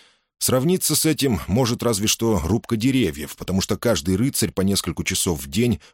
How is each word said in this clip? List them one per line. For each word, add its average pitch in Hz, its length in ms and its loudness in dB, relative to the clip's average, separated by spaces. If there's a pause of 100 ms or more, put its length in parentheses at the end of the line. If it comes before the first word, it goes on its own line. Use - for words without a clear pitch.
(380)
Сравниться 147 560 0
с - 120 0
этим 131 400 0
может 117 360 0
разве 107 240 0
что 113 320 2
рубка 95 380 0
деревьев, 101 600 0
потому 92 260 -2
что 101 160 -2
каждый 92 380 0
рыцарь 110 360 0
по - 80 -2
несколько 92 420 0
часов 85 400 -2
в 69 60 -12
день 110 320 0 (140)